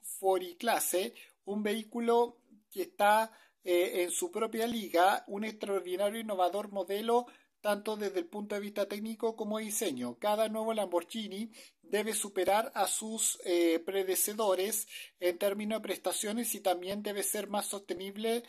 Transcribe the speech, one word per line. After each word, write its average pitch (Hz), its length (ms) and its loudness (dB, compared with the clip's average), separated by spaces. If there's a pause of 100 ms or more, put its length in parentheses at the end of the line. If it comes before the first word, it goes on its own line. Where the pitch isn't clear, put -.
furiclase, 190 1120 0 (320)
un 202 160 -4
vehículo 233 800 2 (320)
que 381 100 -4
está, 214 500 4 (320)
eh, 180 380 2
en 175 80 0
su 175 220 -4
propia 220 340 -2
liga, 202 640 2
un 208 160 -6
extraordinario 202 760 -2
innovador 202 520 0
modelo, 202 560 0 (340)
tanto 208 340 0
desde 196 240 -2
el 170 60 0
punto 208 300 -6
de 202 60 -2
vista 208 280 -2
técnico 220 480 -4
como 214 200 -2
diseño. 156 640 -4
Cada 214 300 2
nuevo 220 240 0
Lamborghini 202 760 -2 (320)
debe 214 320 -2
superar 202 600 2
a 196 120 2
sus, - 580 -2
eh, 170 340 4
predecesores 190 1080 0 (360)
en 175 160 2
términos 208 400 0
de 208 60 -8
prestaciones 208 720 -2
y 196 40 -8
también 185 420 0
debe 202 220 -4
ser 202 240 -4
más 202 200 -2
sostenible, 208 800 -4